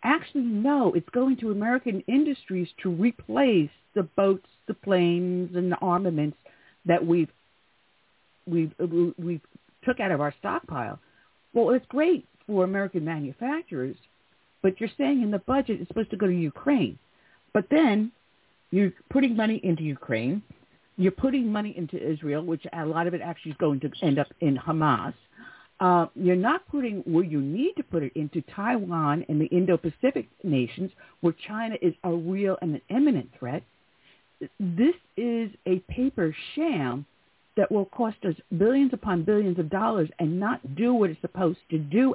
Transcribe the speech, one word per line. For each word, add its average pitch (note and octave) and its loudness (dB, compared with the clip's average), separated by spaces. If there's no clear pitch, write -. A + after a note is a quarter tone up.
Actually, C#4+ -2
no, A#3 0
it's E3+ -2
going B3+ 2
to A3+ -4
American G#3+ -2
industries B3 0
to F#3 -2
replace G#3+ 2
the G3 0
boats, G3 0
the G3+ -6
planes, F3+ 0
and F3+ 0
the F3 0
armaments F3 0
that E3+ 4
we've, E3 4
we've, E3 0
we've E3+ -6
took B3 0
out G3 -2
of D3 0
our D3 -2
stockpile. A#2+ -8
Well, A#3 4
it's B3+ 2
great D#4 0
for G3 2
American F#3+ -2
manufacturers, D#3 -6
but F#3+ 2
you're A3 -4
saying C#4 2
in G#3 0
the G3+ -2
budget B3+ -2
it's F3 -10
supposed - -4
to A3 -6
go G3 0
to F3+ 4
Ukraine. E3+ 0
But G#3 0
then A#3+ 4
you're F#3+ 4
putting C4 2
money A3 0
into D#3+ 0
Ukraine. C#3 -2
You're F#3+ 4
putting B3 0
money G#3 -4
into F3 -6
Israel, D3+ -4
which E3 -6
a E3 -8
lot D#3+ -2
of F3 -4
it D#3+ -6
actually D#3+ -10
is C#3 -14
going D3 2
to D3 -4
end C#3 2
up C#3+ 0
in C#3+ 2
Hamas. C#3+ 0
Uh, F3+ 4
you're F3+ 4
not A#3+ 0
putting A#3 -4
where E3+ 2
you D#3 -2
need F#3+ -2
to C#4+ -6
put E3 -4
it C3 -6
into D3+ -4
Taiwan F3 -2
and D3+ 2
the D#3 2
Indo-Pacific F3+ 0
nations, D3 -2
where E3+ 2
China A3 -8
is E3+ 2
a F#3 -2
real F#3 -2
and D#3+ -4
an - -8
imminent A#3 2
threat. B2+ -6
This G3+ 2
is A3+ -2
a F#3 2
paper A3 -2
sham D3 -2
that G3+ 2
will G3+ 0
cost A3 -4
us E3+ 0
billions B3+ 4
upon F#3+ -2
billions G3 2
of D#3 -2
dollars G3 0
and E3+ 0
not G3+ -4
do A#3 2
what G#3+ 4
it's D#3 -10
supposed F#3 -2
to D#3+ 0
do F#3+ 2